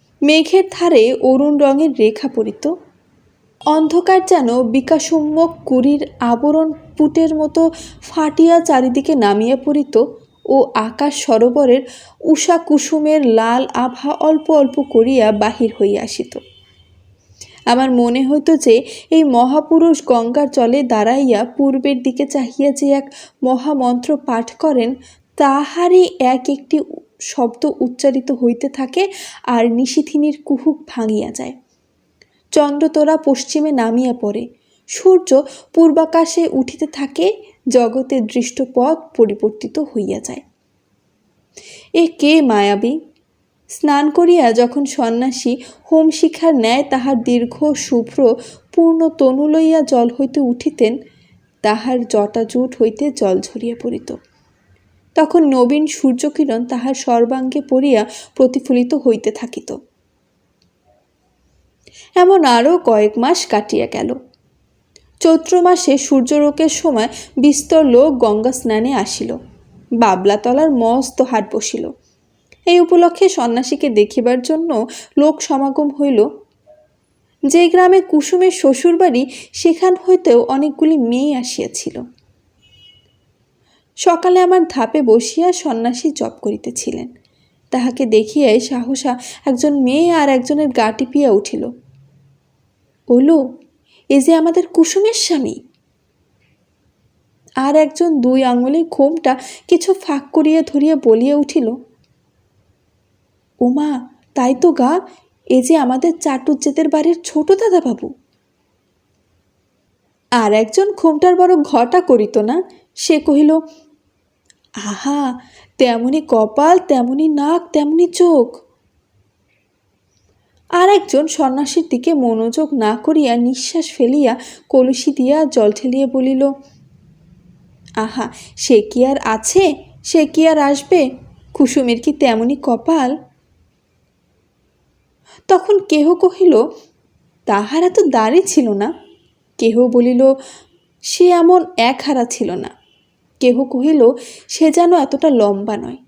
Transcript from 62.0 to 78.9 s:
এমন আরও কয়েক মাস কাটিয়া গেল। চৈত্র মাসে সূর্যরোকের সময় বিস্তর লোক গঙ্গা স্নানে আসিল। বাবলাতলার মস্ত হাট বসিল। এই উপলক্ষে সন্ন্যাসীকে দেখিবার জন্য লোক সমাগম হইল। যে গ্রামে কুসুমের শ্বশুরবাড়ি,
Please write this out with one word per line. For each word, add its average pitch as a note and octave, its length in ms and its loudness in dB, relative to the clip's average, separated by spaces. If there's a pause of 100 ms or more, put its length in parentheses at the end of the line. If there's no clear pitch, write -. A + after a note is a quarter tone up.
এমন F4+ 300 4
আরও B3+ 320 2
কয়েক G#3+ 400 0
মাস C#4 280 -2
কাটিয়া G#3+ 420 -4
গেল। A#3+ 280 -6 (1040)
চৈত্র E4 420 2
মাসে F4 360 2
সূর্যরোকের D4 720 0
সময় A#3+ 400 -2 (280)
বিস্তর D4 480 2
লোক C4 280 4
গঙ্গা A#3 380 0
স্নানে A#3+ 420 -2
আসিল। A#3 440 -6 (560)
বাবলাতলার A3 800 2
মস্ত B3+ 500 0
হাট B3+ 340 -4
বসিল। - 360 -8 (760)
এই F4 140 4
উপলক্ষে F4 500 4
সন্ন্যাসীকে B3+ 600 -2
দেখিবার A#3 520 0
জন্য D#4 460 -4 (300)
লোক D4+ 240 2
সমাগম C#4 480 -2
হইল। C#4 380 0 (1160)
যে E4+ 240 4
গ্রামে F4+ 320 4
কুসুমের F4+ 500 0
শ্বশুরবাড়ি, C#4 760 0 (260)